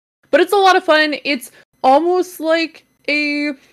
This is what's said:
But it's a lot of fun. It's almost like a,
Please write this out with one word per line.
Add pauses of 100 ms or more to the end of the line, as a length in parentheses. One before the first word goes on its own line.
(320)
But
it's
a
lot
of
fun. (100)
It's (320)
almost
like (240)
a, (200)